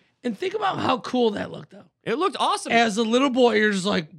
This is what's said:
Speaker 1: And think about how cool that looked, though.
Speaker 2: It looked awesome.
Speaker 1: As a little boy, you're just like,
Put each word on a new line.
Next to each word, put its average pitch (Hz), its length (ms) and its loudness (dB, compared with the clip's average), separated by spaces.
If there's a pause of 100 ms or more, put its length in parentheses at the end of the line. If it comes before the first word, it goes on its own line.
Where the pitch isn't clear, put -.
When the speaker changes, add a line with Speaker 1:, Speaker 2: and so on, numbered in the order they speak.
(220)
Speaker 1:
And 233 160 -6
think 370 160 -6
about 392 240 -2
how 254 200 0
cool 240 320 0
that - 200 -8
looked, 160 200 -16
though. 196 140 -20 (180)
Speaker 2:
It 220 160 -4
looked 330 200 0
awesome. 302 340 -2
Speaker 1:
As 233 260 2
a 240 60 0
little 247 260 2
boy, 240 240 4
you're 214 180 4
just 185 140 -2
like, 190 220 -2 (100)